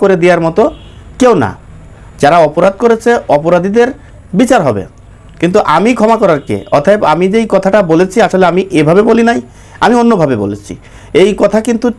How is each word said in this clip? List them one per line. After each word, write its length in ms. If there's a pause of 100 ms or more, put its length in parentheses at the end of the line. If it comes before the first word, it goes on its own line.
করে 200
দেওয়ার 240
মতো 160 (580)
কেউ 220
না, 80 (720)
যারা 140 (120)
অপরাধ 340
করেছে 280 (260)
অপরাধীদের 520 (460)
বিচার 320
হবে, 160 (580)
কিন্তু 180 (180)
আমি 180
ক্ষমা 280
করার 260
কে? 80 (220)
অতএব 220 (120)
আমি 200
যেই 220
কথাটা 260 (120)
বলেছি 340
আসলে 200
আমি 160 (180)
এভাবে 300
বলি 200
নাই, 80 (420)
আমি 220
অন্যভাবে 420
বলেছি। 280 (500)
এই 80 (120)
কথা 180
কিন্তু 260 (120)